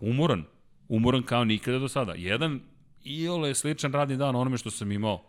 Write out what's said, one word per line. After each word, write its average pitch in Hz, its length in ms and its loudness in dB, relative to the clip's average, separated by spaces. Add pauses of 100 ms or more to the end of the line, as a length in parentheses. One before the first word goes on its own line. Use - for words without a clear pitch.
umoran. 120 420 2 (460)
Umoran 120 340 4
kao 120 220 2
nikada 110 340 0
do 135 80 -2
sada. 117 260 -2
Jedan 120 480 -2 (420)
iole 156 520 -4
sličan 147 380 -2
radni 139 240 0
dan 135 180 0
onome 127 220 2
što 110 140 -8
sam 101 200 -4
imao, 101 380 0